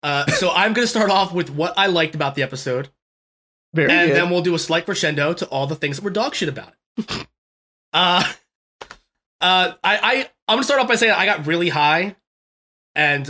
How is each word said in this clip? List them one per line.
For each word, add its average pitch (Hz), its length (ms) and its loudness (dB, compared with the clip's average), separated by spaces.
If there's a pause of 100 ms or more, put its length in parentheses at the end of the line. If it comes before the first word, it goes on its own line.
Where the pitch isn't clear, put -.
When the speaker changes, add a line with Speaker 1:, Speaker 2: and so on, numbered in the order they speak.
Speaker 1:
Uh, 143 240 0
so 180 240 2
<laughs> 165 40 -2
I'm 202 180 2
gonna 233 140 0
start 214 240 0
off 190 240 2
with 175 160 -4
what 147 260 -4
I 196 120 2
liked 165 260 0
about 143 200 -4
the 143 80 -2
episode. 131 460 -4 (880)
Speaker 2:
Very 165 180 2
Speaker 1:
And 170 160 4
Speaker 2:
good. 165 80 4
Speaker 1:
then 175 140 2
we'll 175 100 2
do 170 140 0
a 160 40 0
slight 170 280 -2
crescendo 156 480 -2
to - 140 -6
all 135 180 -2
the 151 100 -4
things 139 220 -4
that 190 60 -10
were 202 60 -4
dog 220 240 -2
shit 165 140 -4
about - 240 -12 (240)
it. - 360 -8
<laughs> - 40 -20 (560)
Uh, 180 300 2 (600)
uh, - 80 -20 (480)
I, 185 420 2
I, 208 320 2 (320)
I'm 220 120 2
gonna 269 40 0
start 269 180 2
off 240 60 2
by 240 80 2
saying 220 180 4
I 185 140 2
got 170 180 0
really 170 260 0
high, 156 440 2 (800)
and 143 340 0